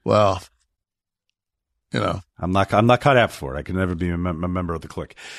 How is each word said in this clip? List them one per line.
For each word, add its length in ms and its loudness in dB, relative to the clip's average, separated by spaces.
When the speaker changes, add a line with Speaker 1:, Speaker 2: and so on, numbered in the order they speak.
Speaker 1:
Well, 380 2
you 80 -2
know. 220 -4
Speaker 2:
I'm 140 -4
not, 200 0
I'm 140 4
not 160 4
cut 160 4
out 140 4
for 220 -8
it. 40 -6
I 40 -6
can 140 -6
never 180 0
be 140 -2
a 80 -2
mem-, 280 -4
a 40 -2
member 260 -4
of 60 -8
the 80 -16
clique. 260 -12